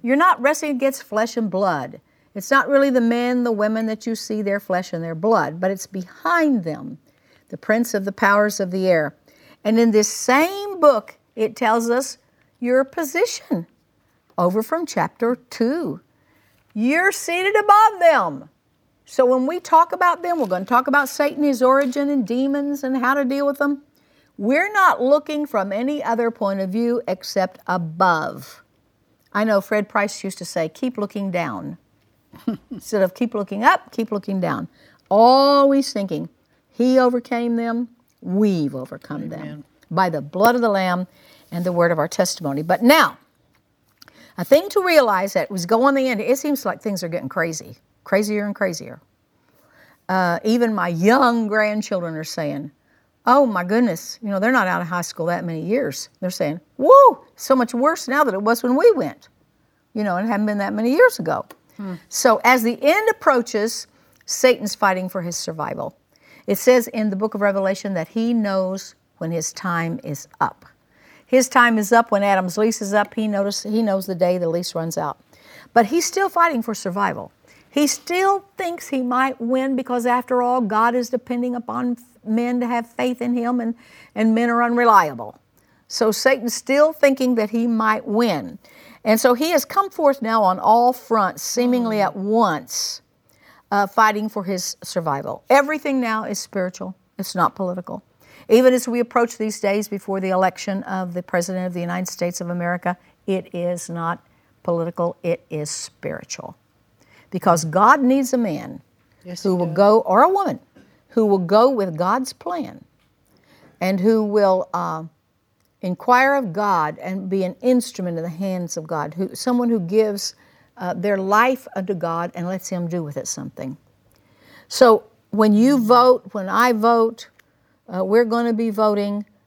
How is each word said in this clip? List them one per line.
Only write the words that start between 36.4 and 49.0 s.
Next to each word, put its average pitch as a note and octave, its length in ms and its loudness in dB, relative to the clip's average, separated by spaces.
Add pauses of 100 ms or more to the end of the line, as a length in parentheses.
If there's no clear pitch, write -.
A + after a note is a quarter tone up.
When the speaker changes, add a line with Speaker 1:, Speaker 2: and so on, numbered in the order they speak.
Speaker 1:
"He B3+ 300 2
overcame A#3+ 560 0
them, A#3 340 -4 (320)
we've F3+ 540 0
overcome - 540 -12
them - 120 -12
Speaker 2:
Amen. D3 220 -14 (260)
Speaker 1:
by F3+ 200 0
the D#3 120 -4
blood F#3+ 320 2
of B3 80 -2
the A#3 80 2
Lamb F#3 380 -2 (440)
and F3 140 -6
the F3+ 60 -2
word E3+ 200 2
of E3 60 -2
our D#3 100 0
testimony." D#3 540 -2
But E3+ 220 0
now, C#4 340 4 (1200)
a F3 80 -6
thing F4 240 4
to G4 140 0
realize A3+ 500 4
that E3+ 160 0
was F#3 160 -6
going A3+ 220 2
on C#4 80 2
the C4 120 0
end, A3 140 -2
it A#3+ 160 0
seems D4 280 -4
like F#3+ 160 -6
things G3 220 -6
are E3+ 60 -6
getting D#3+ 200 -8
crazy, D#3+ 480 -6 (260)
crazier G#3 420 0
and G3+ 80 -6
crazier. F3 480 -6 (1080)